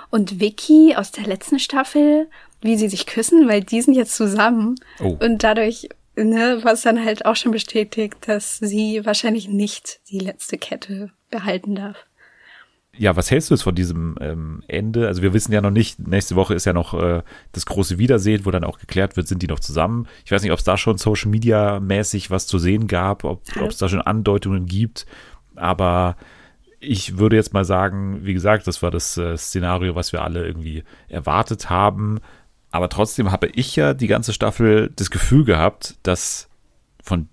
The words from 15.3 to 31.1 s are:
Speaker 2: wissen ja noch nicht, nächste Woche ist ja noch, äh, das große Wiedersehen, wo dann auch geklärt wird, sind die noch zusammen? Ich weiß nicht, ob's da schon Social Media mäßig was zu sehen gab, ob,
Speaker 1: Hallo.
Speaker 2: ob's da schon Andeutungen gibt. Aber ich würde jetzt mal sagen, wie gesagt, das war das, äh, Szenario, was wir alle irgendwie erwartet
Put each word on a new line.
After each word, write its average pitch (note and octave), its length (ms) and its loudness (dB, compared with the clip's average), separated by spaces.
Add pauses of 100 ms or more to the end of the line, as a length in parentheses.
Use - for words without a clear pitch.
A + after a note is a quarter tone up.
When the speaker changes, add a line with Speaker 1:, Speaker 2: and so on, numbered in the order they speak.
Speaker 2:
wissen G#2+ 180 2
ja G#2 80 4
noch G2+ 100 2
nicht, G#2+ 280 2
nächste F#2 360 -2
Woche F#2 200 4
ist F2 100 -4
ja F#2+ 80 2
noch, E2+ 220 -2
äh, F2 280 0 (300)
das - 140 -8
große F#2 320 -2
Wiedersehen, G#2+ 480 2
wo G2 40 0
dann F2 140 0
auch - 140 -6
geklärt - 400 -2
wird, E2+ 100 -2
sind F2+ 140 -4
die E2+ 60 -4
noch D#2+ 120 -4
zusammen? G2+ 480 -2 (160)
Ich - 80 -8
weiß G2 100 2
nicht, G2+ 80 -2
ob's F2+ 140 0
da G2 140 2
schon A2 180 0
Social G#2+ 340 0
Media G#2+ 480 2
mäßig G2 520 -2
was F#2+ 160 -2
zu F#2+ 120 0
sehen G2 280 2
gab, F#2+ 380 -2
ob, - 180 -8 (120)
Speaker 1:
Hallo. - 120 -4
Speaker 2:
ob's G#3+ 100 -6
da F#2+ 140 -2
schon F#2+ 100 0
Andeutungen G2+ 640 0
gibt. G2+ 400 -4 (520)
Aber F2+ 600 0 (640)
ich F#2+ 380 -6
würde G#2+ 180 6
jetzt G#2+ 160 2
mal G2 140 2
sagen, G2 580 -2
wie F#2+ 100 -4
gesagt, G2+ 320 2
das - 160 -4
war F2 80 0
das, E2+ 280 -4
äh, E2+ 180 -4
Szenario, F2+ 580 -2
was F2 180 -4
wir D#2+ 100 -4
alle E2 240 -4
irgendwie D#2+ 380 -8 (240)
erwartet E2+ 600 -4